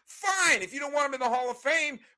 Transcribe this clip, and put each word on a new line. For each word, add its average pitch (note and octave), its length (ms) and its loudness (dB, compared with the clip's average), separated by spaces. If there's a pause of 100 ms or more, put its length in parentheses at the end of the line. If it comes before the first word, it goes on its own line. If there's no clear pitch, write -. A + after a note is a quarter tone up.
Fine, F4+ 580 2
if F#3 120 -8
you C#4 60 -6
don't C#4+ 140 -6
want D4 140 2
him C#4 80 -4
in C4 60 -4
the A#3+ 140 2
Hall B3 140 -2
of A#3+ 80 -6
Fame, D4 420 -2 (180)